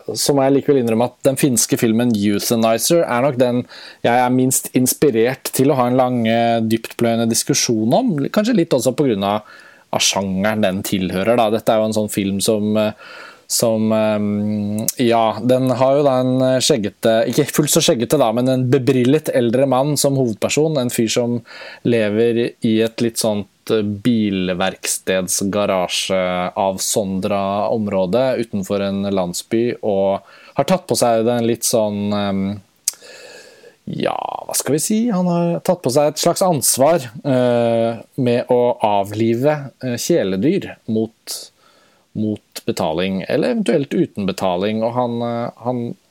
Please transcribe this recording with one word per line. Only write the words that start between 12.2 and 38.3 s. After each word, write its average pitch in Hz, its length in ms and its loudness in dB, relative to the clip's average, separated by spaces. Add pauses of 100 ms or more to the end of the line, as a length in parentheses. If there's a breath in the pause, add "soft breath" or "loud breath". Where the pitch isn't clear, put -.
som, 107 360 0
eh, 107 160 2 (560 loud breath)
som, 110 420 0
ehm, 104 960 -2 (120)
ja, 113 420 2
den 127 300 2
har 131 260 2
jo 151 80 4
da 131 160 2
en, 127 200 0
eh, 131 200 2
skjeggete, 113 680 0
ikke 127 240 0
fullt 151 200 2
så 165 120 2
skjeggete 120 340 2
da, 123 140 2
men 123 180 0
en 127 220 0
bebrillet 135 640 2
eldre 127 320 2
mann 135 300 0
som 139 180 2
hovedperson, 135 640 0
en 123 100 -2
fyr 117 220 0
som 120 320 -2 (420 loud breath)
lever 117 680 0 (100)
i 110 180 2
et 113 200 -2
litt 117 180 -2
sånt, 104 280 -2 (180)
eh, 110 180 0
bilverkstedsgarasje-avsondra 98 4000 -2
område 107 680 0
utenfor 101 420 -4
en 98 220 -2
landsby, 101 800 -2
og 98 380 0 (340 loud breath)
har 139 100 0
tatt 185 220 0
på 120 120 -2
seg 117 260 2
den 120 220 0
litt 117 200 -2
sånn, 104 460 -2
ehm, 101 480 -2 (1300 loud breath)
ja, - 300 -4 (300)
hva - 100 -8
skal - 200 -2
vi 156 60 -2
si? 214 160 0 (120)
Han 180 160 0
har 170 340 0
tatt - 220 0
på 131 100 0
seg 147 200 2
et - 100 -10
slags 170 200 0
ansvar, 151 580 2 (240)
eh, 117 760 2 (180)
med 123 300 0